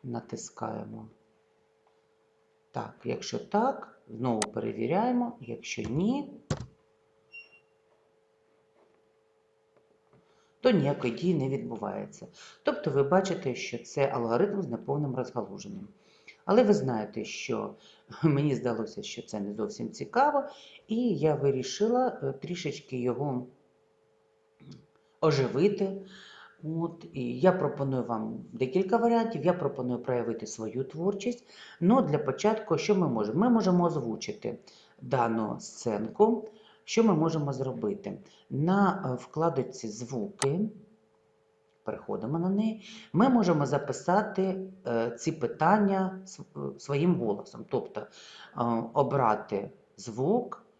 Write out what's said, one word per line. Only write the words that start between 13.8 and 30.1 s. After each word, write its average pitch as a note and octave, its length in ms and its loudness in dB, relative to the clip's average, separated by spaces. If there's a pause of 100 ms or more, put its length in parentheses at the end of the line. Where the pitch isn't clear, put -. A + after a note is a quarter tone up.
алгоритм C3 540 2
з D3 60 -4
неповним C3+ 480 -4
розгалуженням. G2+ 720 -8 (560)
Але A3 180 6
ви G3+ 120 6
знаєте, A2+ 500 -4
що G#2+ 500 -6 (240)
<laughs> - 240 -12
мені D3 320 4
здалося, A2 480 -4
що - 200 -10
це G#2+ 180 -8
не G2+ 140 -6
зовсім G#3 360 -6
цікаво, C#4 540 0 (440)
і A#3 280 0
я D3 180 4
вирішила, G3 880 0
е, C3+ 100 -2
трішечки D3 680 -6
його B2 460 0 (1700)
оживити. D#3+ 840 2 (640)
От, E3 480 -6
і B2 280 -4
я F3+ 120 8
пропоную C3+ 520 0
вам A2 480 -6
декілька F#3 440 0
варіантів, A3+ 480 2
я F3 80 4
пропоную B2 460 -2
проявити A#2 480 -2